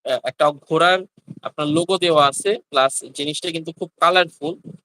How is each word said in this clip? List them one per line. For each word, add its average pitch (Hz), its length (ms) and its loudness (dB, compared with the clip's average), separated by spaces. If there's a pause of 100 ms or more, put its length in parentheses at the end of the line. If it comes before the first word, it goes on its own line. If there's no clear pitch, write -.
(100)
আহ, 123 140 -2
একটা 147 260 0
ঘোড়ার 165 500 0 (420)
আপনার - 260 -6
লোগো 175 300 0
দেওয়া 160 280 4
আছে, 196 320 -2 (120)
প্লাস 135 340 0
জিনিসটা 147 460 -8
কিন্তু 165 220 -8
খুব 170 180 -10 (100)
কালারফুল, 170 540 0 (300)